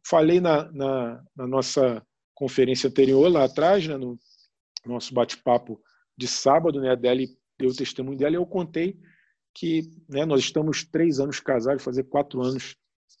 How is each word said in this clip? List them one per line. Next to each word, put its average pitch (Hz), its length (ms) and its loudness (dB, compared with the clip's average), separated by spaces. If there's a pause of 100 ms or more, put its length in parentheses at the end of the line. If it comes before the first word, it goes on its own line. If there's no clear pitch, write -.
falei 165 340 4
na, 165 320 0
na, 131 520 -4 (120)
na 127 120 -10
nossa 127 580 0 (300)
conferência 131 520 0
anterior, 135 440 4
lá 147 140 4
atrás, 156 420 2
né, 147 100 -6
no 123 220 -10 (640)
nosso 120 280 -10
bate-papo 120 680 -2 (360)
de 123 120 -6
sábado, 147 500 2
né, 131 100 -2
a 127 40 2
Adele 123 440 -2 (220)
deu 127 120 0
o 127 40 -6
testemunho 135 420 -8
dela, 147 180 0
e - 20 -2
eu 175 80 -2
contei 170 520 -6 (560)
que, 165 380 -4 (160)
né, 139 160 -2
nós 151 160 2
estamos 151 460 -2
três 160 340 0
anos 139 220 -2
casados, 131 420 -2
fazer 131 220 -6
quatro 139 360 -4
anos 127 320 -6 (460)